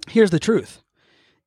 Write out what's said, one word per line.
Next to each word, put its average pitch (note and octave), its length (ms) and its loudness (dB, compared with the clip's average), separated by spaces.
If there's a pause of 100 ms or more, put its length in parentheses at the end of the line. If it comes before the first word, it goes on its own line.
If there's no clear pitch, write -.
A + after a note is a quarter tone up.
Here's G#3+ 220 2
the D#3+ 100 -2
truth. - 420 -4 (640)